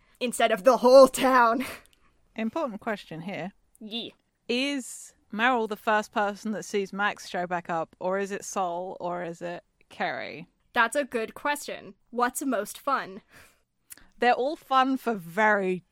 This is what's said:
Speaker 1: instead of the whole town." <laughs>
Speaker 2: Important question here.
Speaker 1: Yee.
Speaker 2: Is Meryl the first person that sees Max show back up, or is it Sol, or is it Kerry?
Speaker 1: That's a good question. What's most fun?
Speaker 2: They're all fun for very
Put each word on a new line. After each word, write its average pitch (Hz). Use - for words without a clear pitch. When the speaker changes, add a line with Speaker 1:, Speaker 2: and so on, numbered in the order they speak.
Speaker 1:
instead 233
of 220
the 247
whole 254
town." 247
<laughs> -
Speaker 2:
Important 226
question 196
here. 175
Speaker 1:
Yee. 214
Speaker 2:
Is 262
Meryl 226
the 208
first 214
person 208
that 175
sees 202
Max 202
show 180
back 175
up, 165
or 185
is 196
it -
Sol, 180
or 175
is 165
it 175
Kerry? 143
Speaker 1:
That's 240
a 294
good 226
question. 285
What's 240
most 214
fun? 208
Speaker 2:
They're 240
all 277
fun 269
for 233
very 185